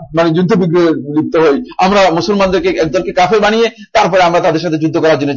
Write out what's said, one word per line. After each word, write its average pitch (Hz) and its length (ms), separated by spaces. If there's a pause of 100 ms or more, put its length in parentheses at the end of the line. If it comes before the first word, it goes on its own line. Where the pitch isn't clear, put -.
(140)
মানে 165 160
যুদ্ধ 175 260
বিগ্রহে 175 360 (200)
লিপ্ত 156 260
হই, 156 200 (200)
আমরা 196 320
মুসলমানদেরকে 185 600 (100)
একদলকে 170 320
কাফের 180 280
বানিয়ে 220 280 (260)
তারপরে 196 300
আমরা 170 160
তাদের 160 220
সাথে 160 160
যুদ্ধ 151 220
করার 156 200
জন্য 143 180